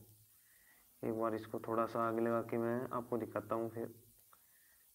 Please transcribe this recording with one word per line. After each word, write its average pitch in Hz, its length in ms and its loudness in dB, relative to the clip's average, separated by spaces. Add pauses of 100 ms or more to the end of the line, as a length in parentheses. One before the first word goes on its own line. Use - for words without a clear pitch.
(1040)
एक 113 180 0
बार 113 140 2
इसको 110 260 -4
थोड़ा 113 260 2
सा 113 220 0
आगे 113 120 2
लगा 117 220 4
के 117 160 -2
मैं 117 180 2 (140)
आपको 120 280 -2
दिखाता 110 360 -2
हूँ 113 160 0
फिर। 113 240 -6 (1000)